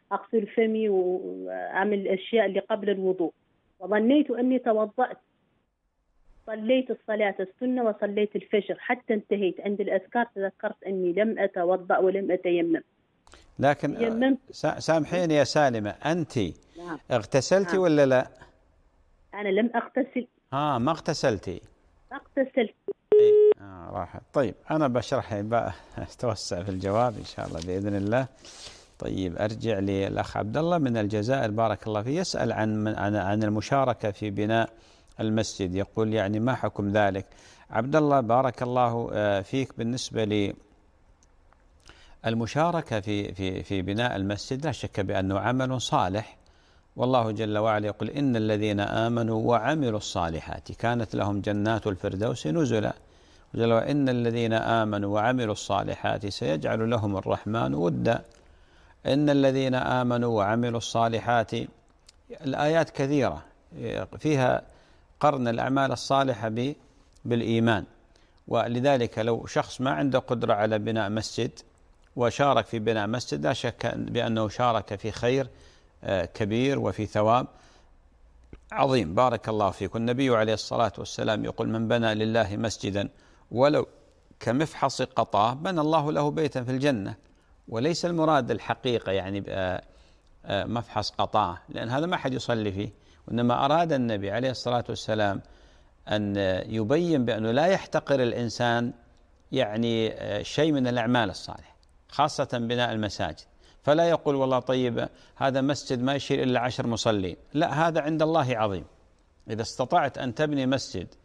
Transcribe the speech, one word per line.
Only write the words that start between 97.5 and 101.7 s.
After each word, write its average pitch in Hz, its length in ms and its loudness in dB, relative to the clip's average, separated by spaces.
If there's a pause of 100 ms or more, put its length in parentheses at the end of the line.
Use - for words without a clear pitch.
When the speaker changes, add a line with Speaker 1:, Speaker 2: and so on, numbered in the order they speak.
Speaker 2:
لا 139 140 4
يحتقر 147 580 0
الإنسان 120 720 0 (580)
يعني، 113 640 0
آه، 101 280 -6
شيء 156 300 0
من 131 160 2
الأعمال 120 420 2
الصالحة، - 460 -14 (340)